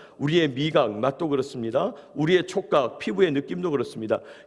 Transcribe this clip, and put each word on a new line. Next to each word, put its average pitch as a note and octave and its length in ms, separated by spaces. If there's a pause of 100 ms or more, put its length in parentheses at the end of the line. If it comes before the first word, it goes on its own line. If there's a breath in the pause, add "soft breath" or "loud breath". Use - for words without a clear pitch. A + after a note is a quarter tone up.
(180 loud breath)
우리의 D3+ 340
미각, C3+ 460
맛도 C#3 300
그렇습니다. C3+ 680 (200 loud breath)
우리의 E3+ 320
촉각, D#3 520
피부의 F#3+ 340
느낌도 F3+ 380
그렇습니다. A2+ 500 (260 loud breath)